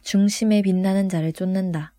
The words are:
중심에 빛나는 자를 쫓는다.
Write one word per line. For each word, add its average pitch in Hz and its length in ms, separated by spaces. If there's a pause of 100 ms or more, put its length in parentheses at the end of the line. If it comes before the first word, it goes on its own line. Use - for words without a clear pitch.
중심에 208 600
빛나는 190 460
자를 160 220
쫓는다. 185 680